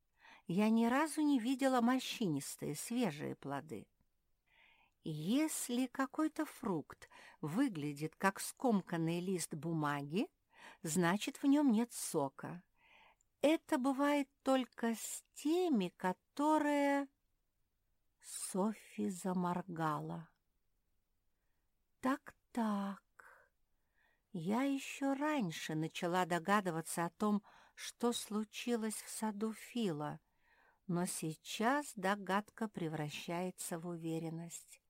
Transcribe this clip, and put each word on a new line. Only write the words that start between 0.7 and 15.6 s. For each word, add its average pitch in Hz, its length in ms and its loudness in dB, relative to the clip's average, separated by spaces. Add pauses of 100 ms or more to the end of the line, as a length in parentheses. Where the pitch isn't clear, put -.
разу 294 360 2
не 285 180 6
видела 262 420 2
морщинистые, 170 960 0
свежие 151 600 -2
плоды». 139 520 -8 (1160)
Если 240 840 0
какой-то 302 580 -2
фрукт - 640 -6 (320)
выглядит 156 760 -2
как - 240 0
скомканный 175 840 0
лист 180 340 -4
бумаги, 151 720 -2 (560)
значит, 175 580 2
в 294 60 4
нем 277 240 8
нет 226 220 4
сока. 151 680 -4 (800)
Это 311 380 4
бывает 277 500 2 (140)
только 247 500 2
с - 300 -8 (100)
теми, 302 640 2